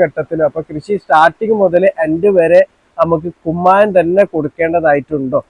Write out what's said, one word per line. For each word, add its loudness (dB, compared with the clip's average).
ഘട്ടത്തിലും, -2
അപ്പൊ -8
കൃഷി -6
സ്റ്റാർട്ടിങ് 0
മുതൽ 2
എൻഡ് -2
വരെ 4
നമുക്ക് -2
കുമ്മായം 0
തന്നെ 2
കൊടുക്കേണ്ടതായിട്ടുണ്ടോ? -2